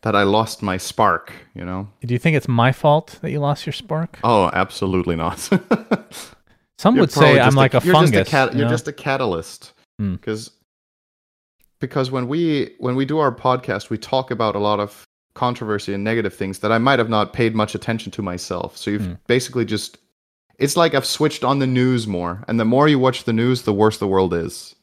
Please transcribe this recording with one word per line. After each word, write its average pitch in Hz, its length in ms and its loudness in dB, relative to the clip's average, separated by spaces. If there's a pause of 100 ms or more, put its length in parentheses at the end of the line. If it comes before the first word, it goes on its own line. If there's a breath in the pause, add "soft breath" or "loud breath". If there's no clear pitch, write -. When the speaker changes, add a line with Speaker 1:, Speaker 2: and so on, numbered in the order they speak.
Speaker 1:
that 107 120 0
I 101 60 4
lost 107 400 0
my 95 160 -2
spark, - 560 0 (220)
you 90 100 -12
know? 92 220 -8 (180)
Speaker 2:
Do 117 80 -4
you 123 60 -2
think 156 180 0
it's - 100 -4
my 120 240 2
fault 151 520 0
that 156 80 -6
you 143 80 -4
lost 143 260 -4
your 151 80 -8
spark? 165 500 -8
Speaker 1:
Oh, 107 300 4
absolutely 92 640 -2
not. 82 240 -4
<laughs> - 1400 -6
Speaker 2:
Some 220 180 4
Speaker 1:
You're 262 60 4
Speaker 2:
would 175 100 2
say - 80 0
Speaker 1:
probably 143 200 8
Speaker 2:
I'm 123 80 6
Speaker 1:
just 135 100 4
Speaker 2:
like 135 160 4
a 123 100 4
Speaker 1:
you're 175 120 4
just 156 80 8 (100)
Speaker 2:
fungus, 98 160 2
Speaker 1:
cat-, 135 240 2
Speaker 2:
you - 60 0
Speaker 1:
you're 117 80 2
Speaker 2:
know? 120 60 0
Speaker 1:
just 113 140 -4
a 151 60 -10
catalyst. 120 800 -4 (240)
Speaker 2:
Hmm. 95 200 -4
Speaker 1:
'Cause, 110 340 -8 (1300)
because 131 320 -2
when 127 160 -4
we, 151 520 -2
when 127 160 -2
we 135 100 0
do 147 140 -2
our 139 140 2
podcast, 123 560 -2
we 110 80 -4
talk 131 340 -2
about 107 240 -2
a 101 40 -4
lot 104 200 0
of 101 240 -8 (300)
controversy 110 600 -4
and 98 100 -6
negative 107 300 -2
things 95 260 -8
that 107 120 -2
I 113 60 2
might 131 220 2
have 113 100 0
not 104 240 0
paid 113 220 0
much 107 200 -2
attention 110 380 -6
to - 80 -8
myself. 90 560 -8
So - 140 -6
you've 104 140 -4
Speaker 2:
Hmm. 87 80 -8 (140)
Speaker 1:
basically 127 380 0
just, - 320 -6 (600)
it's 143 200 0
like 165 160 4
I've 135 120 0
switched - 380 -2
on 135 160 0
the 135 80 0
news 127 400 0
more. 90 400 -6
And 113 120 -2
the 113 60 2
more 131 220 4
you 147 120 4
watch 127 260 0
the 117 80 -2
news, 123 300 0
the 107 100 0
worse 107 240 4
the 107 100 -2
world 95 260 2
is. - 500 -8